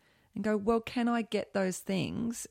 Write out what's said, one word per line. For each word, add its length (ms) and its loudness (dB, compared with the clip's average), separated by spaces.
and 80 -4
go, 120 2
"Well, 260 2
can 280 -2
I 140 2
get 300 -4
those 260 0
things 720 -2